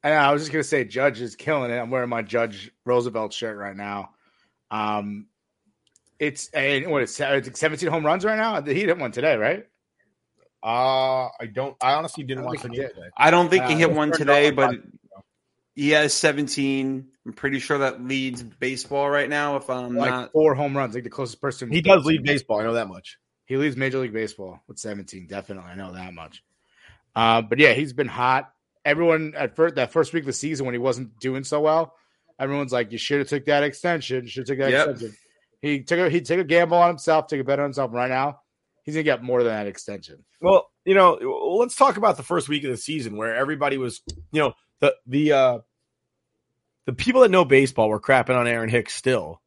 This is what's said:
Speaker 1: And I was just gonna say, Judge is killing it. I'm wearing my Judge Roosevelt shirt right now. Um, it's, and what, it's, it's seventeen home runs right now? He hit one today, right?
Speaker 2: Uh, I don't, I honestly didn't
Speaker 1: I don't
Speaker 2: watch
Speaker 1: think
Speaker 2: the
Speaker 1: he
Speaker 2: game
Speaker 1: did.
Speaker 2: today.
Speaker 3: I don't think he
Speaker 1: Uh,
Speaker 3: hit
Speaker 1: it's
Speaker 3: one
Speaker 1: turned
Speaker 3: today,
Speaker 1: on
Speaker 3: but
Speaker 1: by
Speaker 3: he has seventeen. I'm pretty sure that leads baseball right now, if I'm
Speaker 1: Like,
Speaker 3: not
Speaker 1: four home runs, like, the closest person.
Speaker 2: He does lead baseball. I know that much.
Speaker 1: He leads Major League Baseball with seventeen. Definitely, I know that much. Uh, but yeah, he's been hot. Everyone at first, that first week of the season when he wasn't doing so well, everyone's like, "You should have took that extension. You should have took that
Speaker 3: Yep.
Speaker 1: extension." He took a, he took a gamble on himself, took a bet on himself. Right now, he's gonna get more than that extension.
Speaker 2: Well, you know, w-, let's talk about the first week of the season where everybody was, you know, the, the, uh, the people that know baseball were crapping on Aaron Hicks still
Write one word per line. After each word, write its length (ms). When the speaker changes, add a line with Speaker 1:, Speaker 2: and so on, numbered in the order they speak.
Speaker 1:
And 100
I 200
was 80
just 100
gonna 120
say, 200
Judge 380
is 140
killing 360
it. 60
I'm 120
wearing 200
my 120
Judge 500
Roosevelt 480
shirt 240
right 180
now. 340
Um, 580
it's, 300
and 420
what, 120
it's, 160
it's 400
seventeen 300
home 160
runs 200
right 120
now? 240
He 200
hit 160
one 140
today, 240
right? 300
Speaker 2:
Uh, 680
I 140
don't, 280
I 120
honestly 300
didn't 160
Speaker 1:
I 40
don't 80
Speaker 2:
watch 100
Speaker 1:
think 140
Speaker 2:
the 60
Speaker 1:
he 0
Speaker 2:
game 80
Speaker 1:
did. 60
Speaker 2:
today. 220
Speaker 3:
I 140
don't 180
think 160
he 80
Speaker 1:
Uh, 40
Speaker 3:
hit 120
Speaker 1:
it's 80
Speaker 3:
one 120
Speaker 1:
turned 100
Speaker 3:
today, 300
Speaker 1:
on 60
Speaker 3:
but 160
Speaker 1:
by 60
Speaker 3:
he 160
has 220
seventeen. 920
I'm 80
pretty 260
sure 200
that 240
leads 400
baseball 680
right 200
now, 260
if 140
I'm 260
Speaker 1:
Like, 140
Speaker 3:
not 240
Speaker 1:
four 220
home 200
runs, 180
like, 120
the 40
closest 300
person. 320
Speaker 2:
He 100
does 220
lead 200
baseball. 360
I 40
know 100
that 160
much. 280
Speaker 1:
He 100
leads 220
Major 220
League 140
Baseball 540
with 120
seventeen. 480
Definitely, 440
I 40
know 180
that 200
much. 300
Uh, 260
but 180
yeah, 140
he's 200
been 160
hot. 400
Everyone 520
at 180
first, 200
that 180
first 180
week 120
of 40
the 60
season 320
when 100
he 40
wasn't 400
doing 260
so 160
well, 320
everyone's 340
like, 180
"You 60
should 220
have 100
took 160
that 180
extension. 600
You 60
should 120
have 60
took 120
that 120
Speaker 3:
Yep. 180
Speaker 1:
extension." 280
He 220
took 160
a, 100
he 120
took 180
a 40
gamble 340
on 120
himself, 380
took 120
a 60
bet 140
on 60
himself. 280
Right 160
now, 320
he's 120
gonna 80
get 200
more 200
than 100
that 140
extension. 580
Speaker 2:
Well, 280
you 120
know, 220
w-, 420
let's 180
talk 180
about 220
the 60
first 260
week 160
of 60
the 60
season 380
where 180
everybody 440
was, 240
you 80
know, 120
the, 120
the, 240
uh, 260
the 80
people 280
that 100
know 140
baseball 440
were 100
crapping 360
on 120
Aaron 220
Hicks 240
still 540